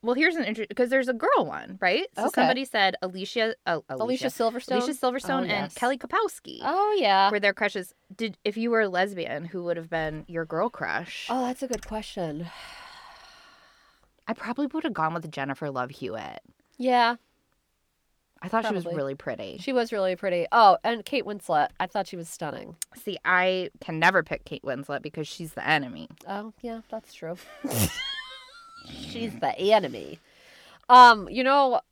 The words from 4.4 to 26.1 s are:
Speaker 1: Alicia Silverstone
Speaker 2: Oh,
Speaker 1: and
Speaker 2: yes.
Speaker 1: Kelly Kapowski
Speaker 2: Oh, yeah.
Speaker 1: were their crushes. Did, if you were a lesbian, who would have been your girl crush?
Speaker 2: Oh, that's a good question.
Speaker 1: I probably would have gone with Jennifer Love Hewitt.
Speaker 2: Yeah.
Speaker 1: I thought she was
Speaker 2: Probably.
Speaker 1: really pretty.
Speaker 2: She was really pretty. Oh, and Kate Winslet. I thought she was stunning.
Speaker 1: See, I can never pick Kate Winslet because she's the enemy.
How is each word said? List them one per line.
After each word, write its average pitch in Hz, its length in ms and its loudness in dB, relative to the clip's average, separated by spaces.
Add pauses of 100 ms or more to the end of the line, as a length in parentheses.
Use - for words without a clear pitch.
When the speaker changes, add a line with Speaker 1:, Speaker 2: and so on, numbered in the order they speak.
Speaker 1:
Alicia 262 160 -4
Silverstone 254 320 -2
Speaker 2:
Oh, 269 120 0
Speaker 1:
and - 60 -4
Speaker 2:
yes. 202 260 -4
Speaker 1:
Kelly 254 220 -2
Kapowski 330 640 -4
Speaker 2:
Oh, 403 360 0
yeah. 196 320 4
Speaker 1:
were 208 80 0
their 202 160 2
crushes. 202 400 -4 (200)
Did, 220 300 -6
if 208 120 -2
you 233 140 -2
were 226 100 2
a 208 80 2
lesbian, 180 560 -2
who 175 180 -10
would 175 140 -2
have 165 120 -12
been 156 380 -4
your 165 180 -6
girl 170 260 -2
crush? - 600 -6
Speaker 2:
Oh, 247 160 -2
that's 254 160 -6
a 262 60 -8
good 233 180 -6
question. 170 600 -8 (1800)
Speaker 1:
I 220 80 -6
probably 262 320 -6
would 311 180 -6
have 277 80 -4
gone 160 220 -2
with 165 160 -8
Jennifer 139 400 -6
Love 127 200 -6
Hewitt. 85 500 -10 (380)
Speaker 2:
Yeah. 240 380 2 (1300)
Speaker 1:
I 180 40 -10
thought 220 180 0
she 214 80 0
was 180 80 -2
Speaker 2:
Probably. 170 140 -6
Speaker 1:
really 139 180 -4
pretty. - 460 -10
Speaker 2:
She 262 120 -4
was 233 200 0
really 190 240 -2
pretty. 180 340 -2
Oh, 214 320 10
and 226 220 -2
Kate 240 200 -4
Winslet. 180 440 0 (100)
I 185 80 -2
thought 196 220 -6
she 190 80 -12
was 170 120 -10
stunning. - 460 -10 (220)
Speaker 1:
See, 202 280 -8
I 185 460 2 (100)
can 160 200 -6
never 175 240 6
pick - 200 -8
Kate - 200 -12
Winslet 139 360 -8
because 151 280 -10
she's 165 260 -12
the - 100 -10
enemy. 143 440 -2 (180)